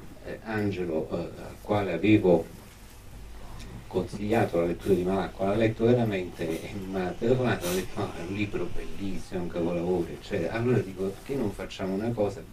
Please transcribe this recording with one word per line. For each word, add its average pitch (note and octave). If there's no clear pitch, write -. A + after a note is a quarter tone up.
eh, -
Angelo, F#2
eh, -
al -
quale G2
avevo F#2
consigliato G#2
la E2+
lettura F#2+
di F2
Malacqua, F#2+
l'ha G2+
letto A2+
veramente, F#2
eh, -
mi F#2+
ha F3+
telefonato, A#2+
ha F2
detto: F#3
"No, G2+
è E2
un F2
libro F#2+
bellissimo, F#2
è -
un F2
capolavoro", F2
eccetera. F2+
Allora A#2
dico: F#2+
"Perché -
non A#2
facciamo F#2+
una A2
cosa?" G#2